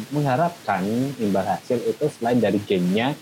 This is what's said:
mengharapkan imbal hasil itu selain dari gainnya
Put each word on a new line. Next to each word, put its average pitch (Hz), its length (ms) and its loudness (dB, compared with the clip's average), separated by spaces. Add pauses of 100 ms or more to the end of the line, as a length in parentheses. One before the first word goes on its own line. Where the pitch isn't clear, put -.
mengharapkan 135 720 0 (400)
imbal 98 240 2
hasil 101 400 -2
itu 113 240 0
selain 120 320 0
dari 104 180 2
gainnya 101 640 0